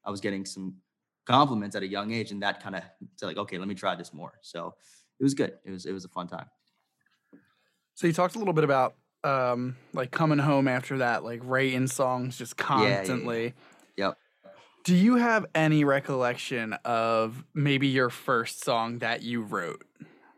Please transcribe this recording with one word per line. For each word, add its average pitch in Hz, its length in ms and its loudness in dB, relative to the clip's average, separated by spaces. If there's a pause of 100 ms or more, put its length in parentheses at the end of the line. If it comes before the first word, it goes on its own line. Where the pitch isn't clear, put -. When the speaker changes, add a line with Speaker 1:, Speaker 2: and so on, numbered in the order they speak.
Speaker 1:
I 104 60 -10
was 95 100 -8
getting 98 240 -4
some 95 360 -12 (460)
compliments 123 500 2
at 98 60 -4
a 98 40 -4
young 101 260 -4
age. 107 180 -4
And 101 120 -8
that 98 200 -2
kinda 95 300 -10 (240)
said, 104 100 -8
like, 90 120 -6
"Okay, 98 200 -6
let 95 100 -8
me 104 60 -6
try 90 200 -4
this 87 180 -14
more." 78 300 -16
So 85 340 -12 (420)
it - 40 -4
was 135 120 2
good. - 300 -4
It 95 60 -14
was, 92 160 -12
it 87 60 -8
was 95 120 -10
a 90 40 -18
fun 87 200 -10
time. - 220 -14 (1400)
Speaker 2:
So - 120 0
you 170 60 4
talked 180 220 2
a 226 40 -8
little 196 160 0
bit 156 100 4
about, 135 320 2 (260)
um, 127 540 0 (160)
like, 127 180 -4
coming 156 280 4
home 139 300 4
after 131 300 -2
that, 117 260 0
like, 117 200 -8
writing 131 420 2
songs 127 500 -2
just 120 200 -12 (160)
Speaker 1:
Yeah, 101 300 4
yeah, 127 140 -2
yeah. 120 160 -4
Speaker 2:
constantly. 117 220 -4 (420)
Speaker 1:
Yep. 98 220 -2 (640)
Speaker 2:
Do 180 100 4
you 214 220 8
have 226 380 2
any 156 300 4
recollection 127 880 0 (100)
of 113 600 0 (100)
maybe 143 340 2
your 131 220 4
first - 520 -2
song 117 360 0
that 117 240 -4
you 120 200 -4
wrote? 101 440 -6 (520)